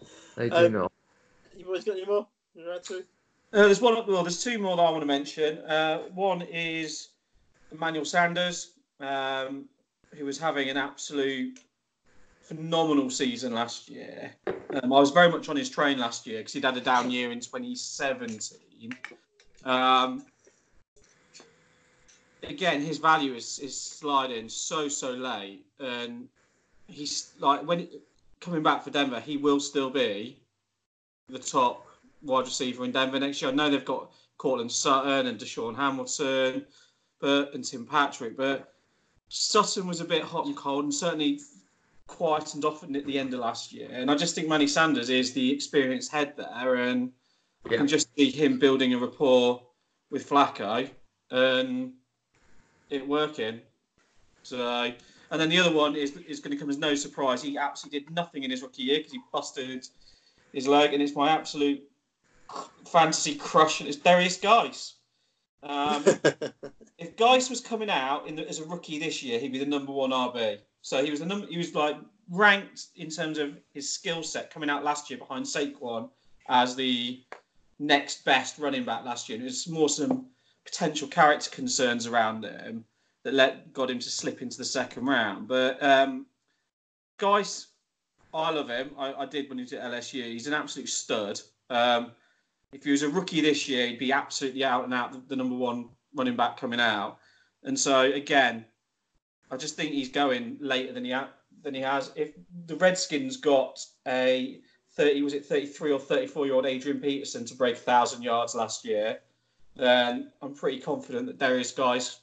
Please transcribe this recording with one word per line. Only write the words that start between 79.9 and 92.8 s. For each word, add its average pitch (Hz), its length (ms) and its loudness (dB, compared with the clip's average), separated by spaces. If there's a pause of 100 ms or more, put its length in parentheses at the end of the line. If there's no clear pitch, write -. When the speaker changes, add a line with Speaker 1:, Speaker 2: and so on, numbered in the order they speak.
Speaker 3:
potential 151 420 -4
character 151 440 4
concerns 123 560 0
around 110 380 0
him 113 380 -12 (400)
that 127 120 -2
let, - 380 4
got 127 180 -2
him 123 80 -4
to - 100 -10
slip - 320 -6
into 123 160 -10
the 127 80 -8
second 123 400 -4
round. 107 420 0
But, 127 360 2
um, 135 420 4 (960)
Geis, 202 480 2 (640)
I 160 160 0
love 147 200 -2
him. 135 280 -4
I, 139 160 -6
I 135 140 -6
did 139 220 -6
when 127 100 -8
he 123 40 -8
was 123 100 -12
at 113 100 -8
L 120 100 -6
S 120 220 -8
U. 127 80 -6
He's 117 240 -8
an 147 80 -2
absolute 147 340 -6
stud. 104 500 -4 (300)
Um, 120 420 2 (640)
if 135 120 -20